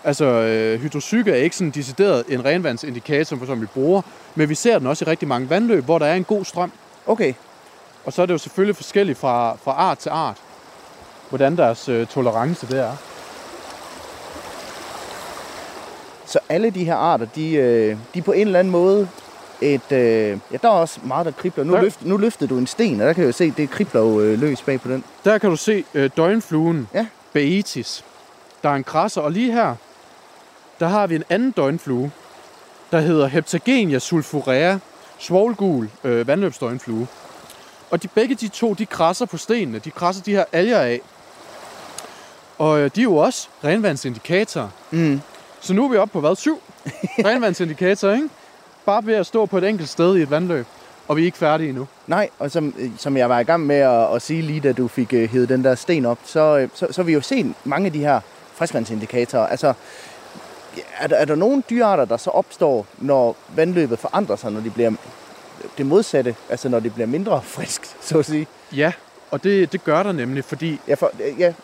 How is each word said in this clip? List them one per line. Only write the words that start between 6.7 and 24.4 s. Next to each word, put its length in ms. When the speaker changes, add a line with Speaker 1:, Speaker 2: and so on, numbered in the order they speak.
Speaker 2:
Okay. 260
Speaker 1:
Og 80
så 80
er 40
det 80
jo 40
selvfølgelig 380
forskelligt 440
fra, 360
fra 160
art 260
til 120
art, 280
hvordan 280
deres, 320
øh, 180
tolerance 600
det 120
er. 120
Speaker 2:
Så 140
alle 200
de 160
her 100
arter, 300
de, 280
øh, 440
de 60
er 40
på 80
en 160
eller 120
anden 120
måde 360
et, 300
øh, 60
ja, 100
der 60
er 60
også 300
meget, 220
der 60
kribler. 320
Nu 120
Speaker 1:
Ja. 60
Speaker 2:
løft-, 240
nu 120
løftede 320
du 80
en 100
sten, 340
og 60
der 60
kan 100
jeg 40
jo 40
se, 260
det 120
kribler 320
jo, 180
øh, 200
løs 220